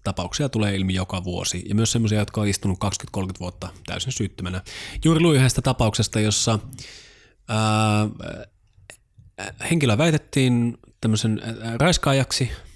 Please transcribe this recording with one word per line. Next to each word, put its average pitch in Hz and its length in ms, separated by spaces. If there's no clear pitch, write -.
Tapauksia 98 460
tulee 104 260
ilmi 95 180
joka 92 300
vuosi, 90 460
ja 101 60
myös 113 160
semmoisia, 107 280
jotka 104 220
on 104 60
istunut 98 320
kaksikymmentä - 320
kolmekymmentä 95 280
vuotta - 300
täysin - 260
syyttömänä. 90 500
Juuri 160 140
luin 160 180
yhdestä 131 240
tapauksesta, 113 580
jossa, 107 400
ää, 107 600
henkilöä 139 280
väitettiin 127 800
tämmöisen, 110 420
ää, - 340
raiskaajaksi, 135 760